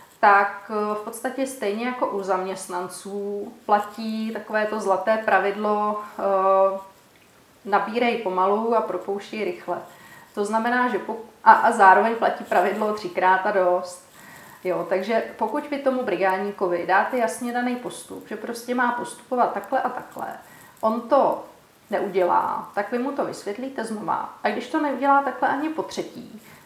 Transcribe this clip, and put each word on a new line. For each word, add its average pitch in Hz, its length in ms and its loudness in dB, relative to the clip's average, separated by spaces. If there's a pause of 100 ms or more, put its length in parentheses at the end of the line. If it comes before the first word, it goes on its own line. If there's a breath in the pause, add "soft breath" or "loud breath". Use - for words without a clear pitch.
(200 loud breath)
tak, 202 500 6
eh, 214 240 -2
v 214 100 -8
podstatě 254 420 -4
stejně 220 400 -4
jako 247 200 -2
u 196 160 -4
zaměstnanců 190 1300 -6 (140)
platí 220 680 0
takové 214 340 -2
to 214 140 -4
zlaté 196 360 2
pravidlo, 208 840 0 (180)
eh, 190 600 4 (840)
nabírej 220 540 0
pomalu 202 580 0
a 214 40 2
propouštěj 202 640 -6
rychle. 175 340 -6 (560 loud breath)
To 208 100 -2
znamená, 240 440 0
že 214 100 -2
pok-, - 260 -8 (200)
a, 220 80 10
a 233 200 6
zároveň 220 420 8
platí - 300 0
pravidlo 208 500 0
třikrát 185 520 2
a 214 40 2
dost. 185 560 0 (600 loud breath)
Jo, 170 220 -2
takže 202 340 0 (140)
pokud 285 340 -4
vy 277 80 -4
tomu 254 240 0
brigádníkovi 185 840 0
dáte 208 320 2
jasně 240 340 -2
daný 247 240 -2
postup, - 520 -12
že 214 80 -10
prostě 240 380 -8
má 247 180 2
postupovat - 600 -2
takhle 226 300 -4
a 254 60 -2
takhle, - 380 -8 (540 loud breath)
on 226 200 0
to - 440 2 (460)
neudělá, 180 840 0
tak 202 180 -4
vy 240 60 -2
mu 269 140 -4
to - 120 -2
vysvětlíte 226 600 -8
znova. 208 580 -6
A 208 80 2
když - 180 -6
to 311 120 -2
neudělá 277 420 2
takhle 262 260 -2
ani 277 200 -2
po 320 140 -4
třetí, - 600 -10 (240 loud breath)